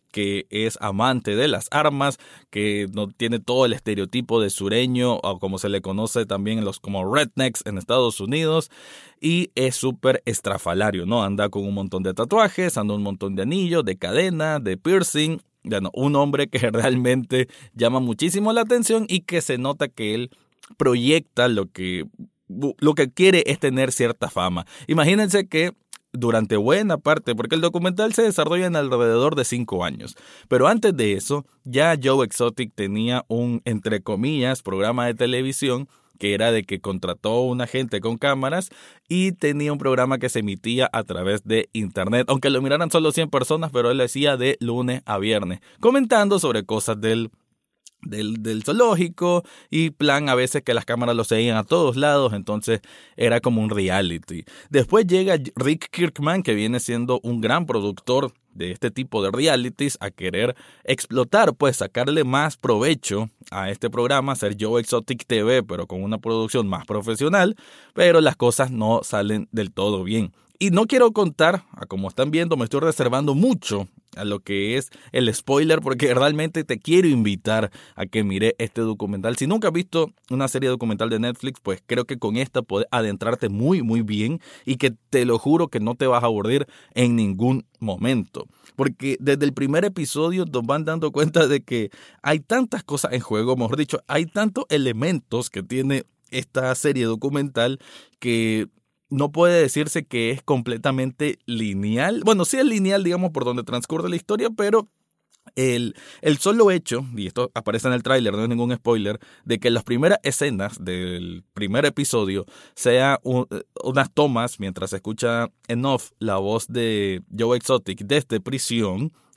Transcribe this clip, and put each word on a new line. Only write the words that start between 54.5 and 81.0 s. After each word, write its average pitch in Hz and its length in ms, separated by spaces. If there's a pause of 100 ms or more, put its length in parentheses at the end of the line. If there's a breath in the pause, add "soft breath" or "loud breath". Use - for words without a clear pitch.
Después 190 380
llega 185 300 (180)
Rick 139 360
Kirkman, 170 520
que 117 100
viene 110 260
siendo 120 440
un 117 180
gran 139 240
productor 120 640 (220)
de 90 160
este 110 220
tipo 120 320
de 98 80
realities, 131 680
a 101 120
querer 95 440 (280 loud breath)
explotar, 131 720
pues 135 220
sacarle 139 460
más 143 320
provecho 113 760 (180)
a 95 220
este 110 180
programa, 131 440
hacer 104 260
Joe 110 200
Exotic 117 460
T 113 180
V, 123 200
pero 90 240
con 92 160
una 104 160
producción 113 480
más 87 180
profesional, 143 680 (400 loud breath)
pero 170 260
las 151 140
cosas 123 340
no 113 320
salen 104 500
del 107 200
todo 98 320
bien. 107 300 (260 soft breath)
Y 196 100
no 190 160
quiero 240 260
contar, 180 600
a - 160
como 95 200
están 131 220
viendo, 165 260
me 123 100
estoy 139 160
reservando 143 520
mucho 139 560 (260)
a 95 80
lo 101 160
que 101 380
es 135 140 (200 loud breath)
el 123 220
spoiler, 156 480
porque 131 320
realmente 151 500
te 117 160
quiero 175 280
invitar 107 640 (240 loud breath)
a 92 100
que 107 180
mire 101 360
este 113 220
documental. 107 540
Si 131 120
nunca 214 220
has 160 40
visto 165 380 (180)
una 135 180
serie 131 220
documental 117 400